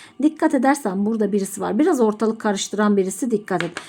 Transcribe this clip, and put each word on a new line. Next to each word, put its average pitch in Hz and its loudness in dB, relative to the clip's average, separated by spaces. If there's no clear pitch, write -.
Dikkat 311 2
edersen 233 0
burada 214 0
birisi 196 -2
var. 180 0
Biraz 302 4
ortalık 220 0
karıştıran 208 0
birisi, 190 -2
dikkat 190 -2
et. 165 -6